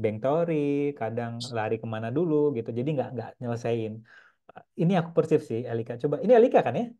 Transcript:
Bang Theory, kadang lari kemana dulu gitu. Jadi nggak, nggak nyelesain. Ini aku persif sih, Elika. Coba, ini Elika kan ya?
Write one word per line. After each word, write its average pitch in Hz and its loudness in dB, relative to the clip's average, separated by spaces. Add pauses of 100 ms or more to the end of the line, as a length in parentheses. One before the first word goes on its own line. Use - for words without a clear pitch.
Bang 107 -2
Theory, 143 0 (100)
kadang 117 -6 (240)
lari 110 -2
kemana 113 -6
dulu 156 0 (240)
gitu. 117 -6
Jadi 127 -2
nggak, 123 -2
nggak - -8 (100)
nyelesain. 117 -4 (880)
Ini 170 4
aku 170 -2
persif 165 4 (100)
sih, 113 -4 (100)
Elika. 117 -4
Coba, 147 0
ini 208 6
Elika 240 8
kan 120 0
ya? 240 -2 (160)